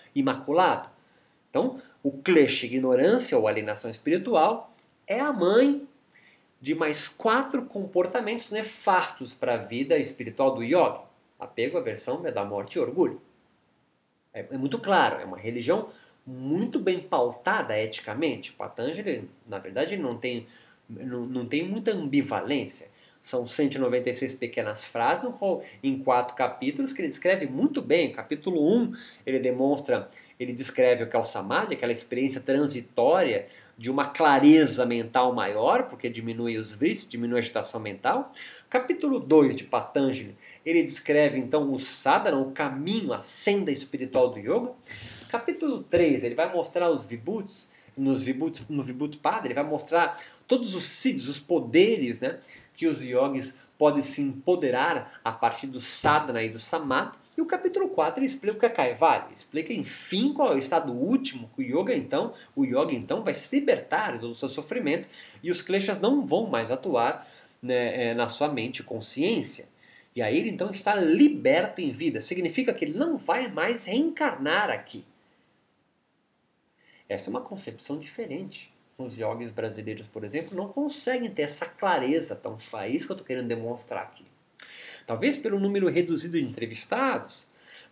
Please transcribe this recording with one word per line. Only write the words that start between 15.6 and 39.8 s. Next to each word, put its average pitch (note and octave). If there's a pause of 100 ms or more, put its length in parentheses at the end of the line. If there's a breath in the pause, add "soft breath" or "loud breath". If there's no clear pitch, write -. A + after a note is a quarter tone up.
muito C#3+
bem F3+
pautada B2+
eticamente. A2
Patanjali, C#3+ (180)
na G#2
verdade, C3+
não B2+
tem, A#2 (420 loud breath)
não, B2
não B2+
tem D3
muita G#3
ambivalência. C3 (340 soft breath)
São B2
cento C#3
e C3+
noventa B2
e B2
seis C3
pequenas A2
frases, B2
no A#3+
qual, F#3+ (200 loud breath)
em C3+
quatro B2
capítulos, C3+
que G3
ele D#3+
descreve F3+
muito E3+
bem. C#3+
Capítulo D3+
um, A#3 (340 loud breath)
ele C3
demonstra, B2+ (300 loud breath)
ele B2+
descreve B2
o A2
que -
é A#2
o A2+
samadhi, C#3
aquela A#2+
experiência C3
transitória C#3 (320 loud breath)
de A2+
uma C3+
clareza C#3+
mental A#2+
maior, A#2
porque -
diminui A2+
os G#2+
vícios, D3+
diminui A#2+
a A#2+
agitação A#2
mental. A#2 (380 loud breath)
Capítulo C4+
dois C#3
de -
Patanjali, A#2+ (300 loud breath)